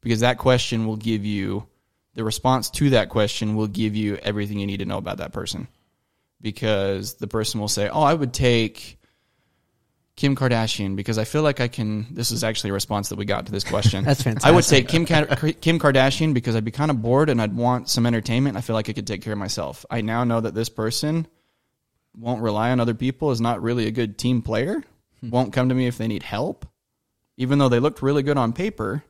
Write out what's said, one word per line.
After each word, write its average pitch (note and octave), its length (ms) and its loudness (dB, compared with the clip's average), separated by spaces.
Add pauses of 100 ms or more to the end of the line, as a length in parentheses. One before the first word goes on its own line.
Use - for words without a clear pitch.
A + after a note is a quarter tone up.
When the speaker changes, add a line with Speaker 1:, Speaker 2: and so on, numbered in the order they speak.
Speaker 1:
Because A#2 180 0
that A#2+ 180 4
question A#2+ 480 2
will A2 120 -2
give G#2+ 280 -2
you, G2+ 400 -2 (480)
the A#2 100 -8
response B2 480 0
to C#3+ 200 2
that A2 180 4
question G#2+ 460 0
will G#2+ 120 0
give G#2 280 -2
you G#2 220 -2
everything G#2 420 -4
you G2+ 80 -4
need G2 100 -4
to G2 80 -4
know G2 140 -6
about G2 180 -8
that - 160 -10
person. - 340 -8 (760)
Because G2+ 760 -2
the - 120 -10
person A2 320 -4
will G#2 80 -4
say, G2+ 220 -2
"Oh, D#3 120 0
I D3 120 6
would C#3+ 200 -2
take A#2+ 640 0 (1160)
Kim C#3 220 2
Kardashian A2+ 580 0
because G#2 220 -2
I G#2+ 80 0
feel D3+ 160 -2
like D3 180 0
I B2 80 0
can," G#2+ 460 -4
this A2+ 180 -2
is A2+ 140 -2
actually A2 240 -2
a G2 40 -2
response G2+ 360 -4
that G2 80 -6
we G2+ 80 -4
got G2+ 220 -2
to - 40 -10
this G2 140 -4
question. G2+ 380 2
Speaker 2:
<laughs> - 20 -2
That's D3 200 0
Speaker 1:
"I B2+ 260 4
would F3 120 8
Speaker 2:
fantastic. C3+ 240 4
Speaker 1:
take - 0 -
Kim E3 180 2
Ka-, D3+ 300 2 (240)
Kim E3 200 2
Kardashian C#3 540 4
because A#2+ 220 0
I'd A2 80 0
be A2 80 -4
kinda D3 220 0
bored B2+ 360 2
and A#2+ 120 4
I'd G#2 120 0
want A#2+ 360 0
some A#2+ 160 2
entertainment. A#2 500 0
I G2 60 -4
feel - 120 -4
like G#2+ 140 -2
I A2 60 -6
could G2+ 120 -8
take G2 160 -6
care A2 120 -6
of G#2 60 -4
myself." F2+ 500 -8
I A#2 100 -4
now A2+ 240 -2
know A#2 160 2
that A2 160 -4
this A2+ 140 -2
person D3+ 580 -2 (880)
won't A2+ 240 -4
rely A2 300 0
on B2+ 80 2
other A#2 140 2
people, C3 380 -2
is A2+ 100 0
not A#2 200 0
really A2+ 260 0
a A2+ 40 -2
good A2+ 260 -2
team B2 240 0
player, C#3 400 -2 (380)
Speaker 2:
Hmm. A#2+ 120 -10
Speaker 1:
won't A#2+ 200 0
come B2+ 160 2
to B2+ 80 2
me B2+ 120 2
if A#2+ 100 -4
they A2+ 100 -4
need G#2+ 160 -4
help, B2 420 -6 (680)
even B2+ 240 2
though C#3 80 6
they A#2+ 120 4
looked D3+ 220 0
really C#3 220 2
good C#3+ 140 2
on A#2 160 2
paper. D3 560 -4